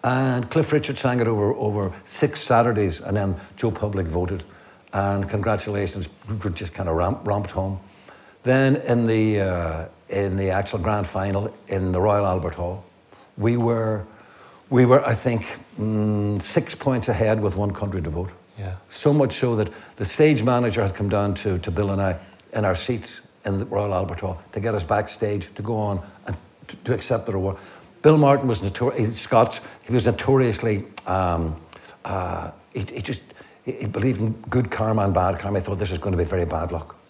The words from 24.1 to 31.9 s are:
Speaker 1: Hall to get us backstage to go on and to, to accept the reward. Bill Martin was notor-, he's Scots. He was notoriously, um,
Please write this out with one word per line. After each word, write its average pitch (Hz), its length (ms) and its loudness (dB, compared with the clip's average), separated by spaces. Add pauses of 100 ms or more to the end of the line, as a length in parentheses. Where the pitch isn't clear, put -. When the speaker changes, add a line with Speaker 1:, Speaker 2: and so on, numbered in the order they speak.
Speaker 1:
Hall 90 200 -6 (120)
to 107 80 -6
get 107 140 -2
us 92 100 -2
backstage 104 680 -2
to - 80 -12
go 113 140 -4
on 101 240 -2 (260)
and 90 100 -6 (320)
to, - 160 -14
to 123 100 0
accept 113 320 -2
the 113 60 -4
reward. 95 240 -2 (500)
Bill 156 120 10
Martin 139 280 6
was 110 140 0
notor-, 101 360 -2
he's 113 220 -2
Scots. - 420 2 (240)
He 113 80 -4
was 120 140 4
notoriously, 117 800 2 (240)
um, 85 480 0 (480)